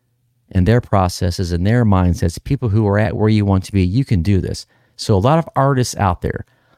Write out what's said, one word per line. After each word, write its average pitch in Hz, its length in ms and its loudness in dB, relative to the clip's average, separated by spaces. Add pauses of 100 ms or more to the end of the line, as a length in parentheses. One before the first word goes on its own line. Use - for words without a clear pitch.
(500)
and 92 160 0
their 117 160 2
processes 92 720 -2
and 87 140 -2
their 117 200 2
mindsets, 90 560 0
people 131 260 -4
who 107 180 0
are 101 120 0
at 107 180 -2
where 107 140 0
you 107 160 2
want 95 180 2
to - 80 -18
be, 95 140 2
you 113 180 0
can 98 160 0
do 92 200 2
this. - 260 -8 (300)
So - 180 -2
a 95 40 4
lot 135 200 2
of 160 160 -4
artists 135 420 0
out 92 260 -2
there, - 220 -6 (340)